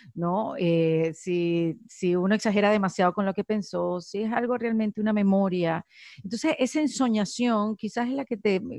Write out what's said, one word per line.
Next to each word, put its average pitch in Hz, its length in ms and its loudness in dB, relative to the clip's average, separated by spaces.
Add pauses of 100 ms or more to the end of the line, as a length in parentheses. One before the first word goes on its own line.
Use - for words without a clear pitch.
(160)
¿no? 175 420 -2
Eh, 165 560 2
si, 170 640 0 (100)
si 180 280 0
uno 190 180 2
exagera 208 380 2
demasiado 190 420 2
con 196 140 -2
lo 190 80 -2
que 202 80 -2
pensó, 180 580 -2
si 202 220 -6
es 220 100 -2
algo 240 240 0
realmente 220 420 -2
una 214 140 0
memoria. 190 720 2 (380)
Entonces, 233 340 -2
esa 262 240 0
ensoñación 220 920 0
quizás 240 320 -6
es 262 80 -4
la 277 100 -4
que 226 120 -6
te, 196 220 0 (200)